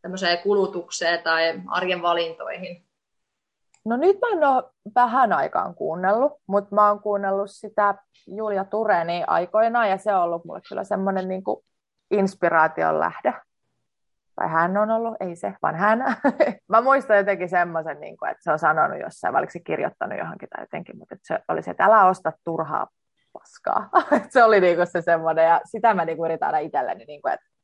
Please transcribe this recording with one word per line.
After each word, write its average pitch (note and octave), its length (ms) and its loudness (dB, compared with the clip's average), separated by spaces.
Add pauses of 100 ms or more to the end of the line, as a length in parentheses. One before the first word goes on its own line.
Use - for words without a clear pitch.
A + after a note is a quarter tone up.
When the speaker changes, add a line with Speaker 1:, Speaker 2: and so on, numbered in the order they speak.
Speaker 1:
tämmöiseen F3+ 360 -2
kulutukseen F3+ 840 -2
tai E3 440 -2
arjen F3+ 360 -4
valintoihin? E3+ 840 -6 (960)
Speaker 2:
No A#3 120 -2
nyt F4+ 240 2
mä A#4+ 120 0
en D#4+ 120 2
oo C4 260 2 (240)
vähän A#3+ 380 4
aikaan D#3+ 420 -2
kuunnellut, F#3 580 -2 (140)
mut G3+ 240 -2
mä G#3 180 4
oon G#3 120 0
kuunnellut G3 500 -2
sitä G3+ 440 -2 (320)
Julia G3+ 380 -4
Turenia F3 640 -2
aikoinaan, G#3+ 600 2
ja F#3+ 80 0
se G3+ 160 -2
on F3+ 80 2
ollut E3+ 220 -4
mulle E3 240 -14
kyllä G3 160 -8
semmonen F#3+ 440 -2
niinku F#3+ 360 -6 (460)
inspiraation E3 920 0
lähde. - 340 -2 (1000)
Tai - 120 -4
hän E3+ 280 0
on G#3+ 140 0
ollut, A3+ 300 -4
ei F3 160 -8
se, G3 260 -8
vaan D#3 120 -2
hän. G#3+ 300 2 (340)
<laughs> - 300 0
Mä A3 120 6
muistan B3+ 360 4
jotenkin F#3+ 320 0
semmoisen, E3 520 -2
niinku, - 240 -14
että - 180 -8
se E3 100 0
on D#3 60 0
sanonut D#3 420 2
jossain, - 320 -6
vai C#3+ 80 2
oliko - 120 -4
se F3 80 -12
kirjoittanut - 580 -6
johonkin - 300 -10
tai - 140 -12
jotenkin, - 360 -14
mutta - 160 -18
että - 120 -20
se - 120 -4 (100)
oli E3 140 -4
se, F3+ 80 -10
että F3 140 0
älä G#3 220 8
osta F#3 260 0 (120)
turhaa D#3+ 440 -6 (440)
paskaa. - 560 -6 (220)
<laughs> B3 200 0
Se A#3+ 140 6
oli G#3+ 160 6
niinku F3 260 4
se F3 160 -4
semmoinen, E3 440 2
ja E3 180 4
sitä A3 300 2
mä F3 100 0
niinku E3 200 -4
yritän D#3+ 220 -2
aina D3+ 120 0
itselleni, B2+ 460 -6
niinku, C#3+ 240 -8
että - 180 -6 (180)